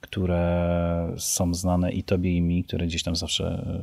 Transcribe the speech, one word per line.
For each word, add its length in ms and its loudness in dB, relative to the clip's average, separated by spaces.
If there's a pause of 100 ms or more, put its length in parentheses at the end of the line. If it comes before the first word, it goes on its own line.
które 1160 0
są 380 0
znane 380 2
i 100 -2
tobie, 340 2
i 60 4
mi, 220 2
które 220 -2
gdzieś 160 -4
tam 140 -2
zawsze, 280 -4 (380)